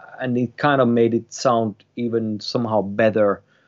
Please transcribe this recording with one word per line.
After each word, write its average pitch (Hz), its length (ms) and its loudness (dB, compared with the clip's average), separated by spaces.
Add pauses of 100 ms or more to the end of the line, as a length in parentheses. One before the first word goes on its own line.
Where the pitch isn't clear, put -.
(200)
and 127 160 -2
it 123 200 -2
kind 143 260 2
of 123 60 4
made 117 260 4
it 117 180 -4
sound 113 440 0 (200)
even 113 440 -4
somehow 110 420 -2
better. 101 580 2 (280)